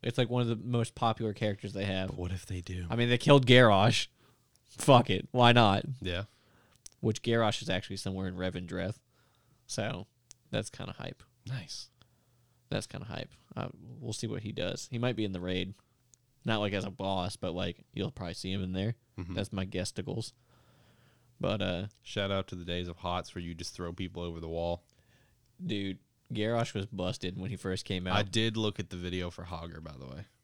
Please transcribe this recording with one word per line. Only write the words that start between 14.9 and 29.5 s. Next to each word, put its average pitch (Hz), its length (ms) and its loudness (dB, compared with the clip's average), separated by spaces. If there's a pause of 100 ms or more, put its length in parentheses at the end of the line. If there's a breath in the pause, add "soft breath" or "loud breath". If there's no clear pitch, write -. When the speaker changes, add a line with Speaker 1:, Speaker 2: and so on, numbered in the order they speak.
Speaker 1:
He 120 80 -6
might 120 180 0
be 107 80 0
in 98 80 -2
the 90 80 -6
raid. 92 320 -2 (720)
Not, 110 160 0
like, 104 140 0
as 95 100 0
a 98 80 -6
boss, 95 420 -2
but, 85 220 -4
like, 90 360 -4
you'll 92 200 -4
probably 85 220 -8
see 92 180 -6
him 98 100 -2
in 92 100 -4
there. 98 220 -2 (240)
Speaker 2:
Mm-hmm. 90 160 -8
Speaker 1:
That's 101 180 -4
my 95 120 -4
guesticles. 92 680 -6 (1080 soft breath)
But, 98 200 -2
uh, 92 260 -2 (180)
Speaker 2:
Shout 98 260 -2
out 98 180 0
to - 60 -12
the 87 100 -10
days 87 220 -4
of 87 120 -10
hots 87 360 -4
where 92 80 -6
you 85 100 -6
just 85 220 -10
throw 85 180 -8
people 87 300 -8
over 85 160 -6
the 82 100 -8
wall. 85 360 -4 (800 soft breath)
Speaker 1:
Dude, 98 340 -4 (340)
Garrosh 113 420 0
was 101 120 -2
busted 90 520 -4
when 95 120 -6
he 98 60 -6
first 92 280 -4
came 92 220 -4
Speaker 2:
I 92 140 2
Speaker 1:
out. 95 120 -4
Speaker 2:
did 110 240 2
look 107 240 -2
at 90 100 -8
the 92 60 -8
video 87 340 -4
for 87 140 -14
Hogger, 82 380 -10